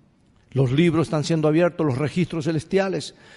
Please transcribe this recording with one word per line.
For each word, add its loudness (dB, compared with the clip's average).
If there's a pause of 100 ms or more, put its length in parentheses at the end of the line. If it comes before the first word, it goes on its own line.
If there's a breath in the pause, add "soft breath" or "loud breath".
(520)
los 0
libros 2
están -2
siendo 0
abiertos, 2
los -2
registros -2
celestiales. -2 (220 soft breath)